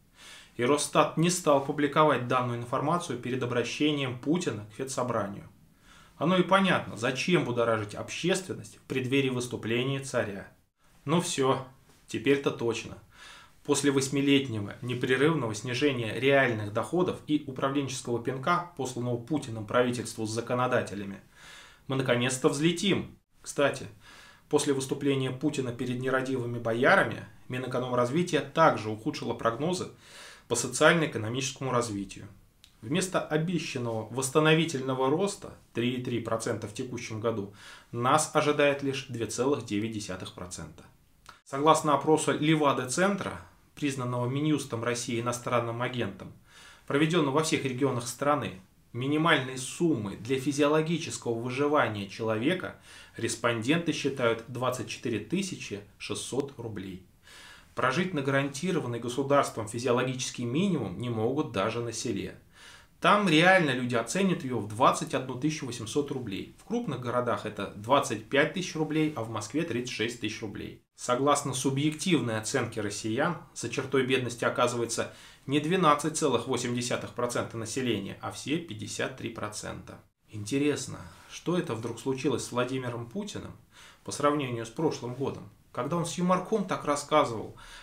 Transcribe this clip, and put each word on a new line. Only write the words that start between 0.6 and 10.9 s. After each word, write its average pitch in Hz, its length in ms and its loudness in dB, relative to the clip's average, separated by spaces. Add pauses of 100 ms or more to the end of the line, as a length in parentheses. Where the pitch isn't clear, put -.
Росстат 147 520 2
не 165 120 4
стал 143 340 4
публиковать 147 640 2
данную 123 300 0
информацию 135 600 -2
перед 123 240 -4
обращением 123 760 0
Путина 139 540 0
к - 60 -20
Федсобранию. 117 720 -4 (720)
Оно 170 180 2
и 180 60 4
понятно, 180 560 4
зачем 139 480 2
будоражить 117 480 0
общественность - 840 -4
в - 100 -20
преддверии 131 420 2
выступления 123 720 -2
царя. 104 520 -4 (540)